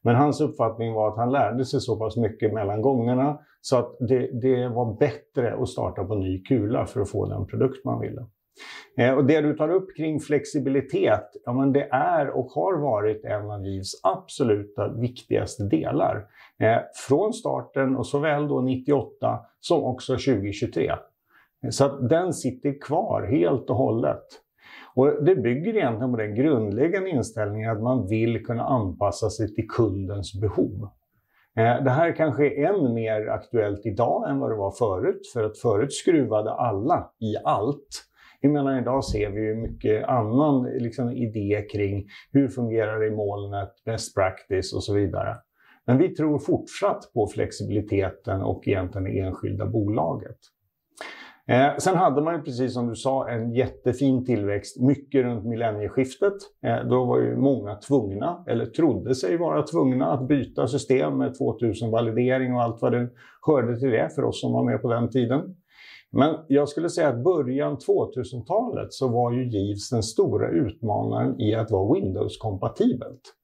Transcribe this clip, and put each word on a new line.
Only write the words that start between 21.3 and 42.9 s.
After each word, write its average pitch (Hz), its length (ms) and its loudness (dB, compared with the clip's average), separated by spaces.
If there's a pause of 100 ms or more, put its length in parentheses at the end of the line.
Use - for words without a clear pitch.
Så 139 160 4
att 139 240 -2
den 170 240 2
sitter 139 480 -4
kvar 147 500 -2
helt 151 380 2
och 123 60 2
hållet. 127 480 0 (720)
Och 143 280 4
det 185 120 6
bygger 147 400 0
egentligen 127 360 0
på 120 60 -2
den 104 180 -4
grundläggande 139 760 2
inställningen 110 600 -2
att 107 100 -4
man 120 260 0
vill 113 380 0
kunna 117 180 -4
anpassa 101 680 0
sig - 260 -4
till - 140 -4
kundens 98 720 -2
behov. 101 480 -2 (680)
Eh, 120 280 2
det 127 60 2
här 160 260 2
kanske 147 300 2
är 139 200 0
än 170 280 2
mer 110 340 -2
aktuellt 104 580 -2
idag 120 440 0
än 139 100 0
vad 123 120 -2
det 110 40 0
var 98 160 -2
förut, 95 640 0
för 113 100 0
att 107 140 -4
förut 120 360 2
skruvade 110 600 2
alla 120 680 0
i 107 240 -2
allt. 143 600 -2 (380)
Jag 143 100 6
menar, 135 300 0
idag 127 240 0
ser 104 240 -2
vi 104 120 -4
ju 110 140 -2
mycket 110 520 -2
annan, 131 560 2
liksom, 120 480 -4
idé 107 600 -2
kring 101 360 -2 (240)
hur 139 160 4
fungerar 110 520 0